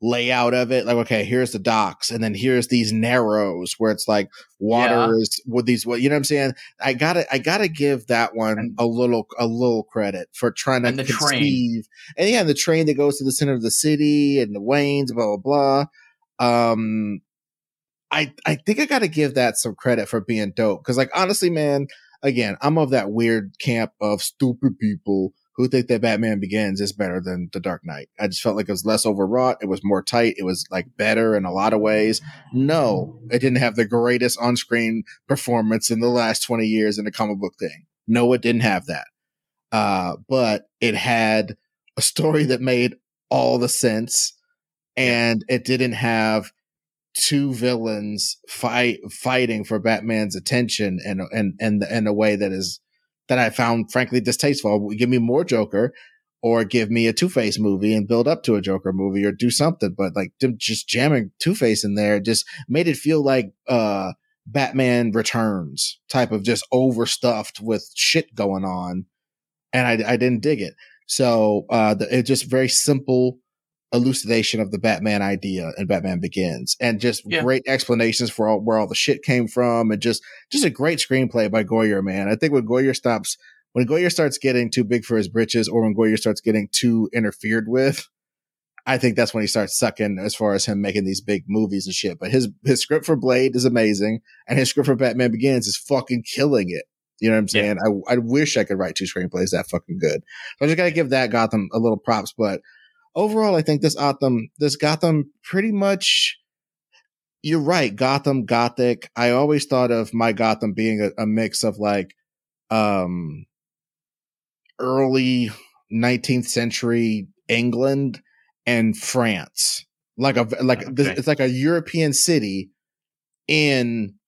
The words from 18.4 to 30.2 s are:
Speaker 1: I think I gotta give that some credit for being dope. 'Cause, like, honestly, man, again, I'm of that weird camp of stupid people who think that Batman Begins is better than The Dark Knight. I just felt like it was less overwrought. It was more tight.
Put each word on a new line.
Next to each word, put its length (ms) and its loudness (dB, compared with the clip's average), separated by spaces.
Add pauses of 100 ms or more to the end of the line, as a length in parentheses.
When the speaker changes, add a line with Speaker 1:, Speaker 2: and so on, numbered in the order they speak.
Speaker 1:
I 120 0
think 220 -2
I 60 2
gotta 240 0
give 260 0
that 220 2
some 180 -4
credit 320 0
for 140 -4
being 340 -4
dope. 300 0
'Cause, 140 -2
like, 160 2
honestly, 340 0
man, 380 0 (360)
again, 380 0
I'm 160 2
of 140 2
that 200 0
weird 480 0
camp 340 -2 (100)
of 200 0
stupid 560 -2
people 540 -2 (240)
who 100 0
think 220 0
that 140 0
Batman 360 0
Begins 440 -2
is 100 -4
better 320 -4
than 300 -6
The 60 -8
Dark 260 -6
Knight. 220 -14 (120)
I 80 0
just 140 -8
felt 140 0
like 120 -4
it 40 -2
was 120 -6
less 220 0
overwrought. 560 0
It 60 -4
was 140 -4
more 200 0
tight. 340 0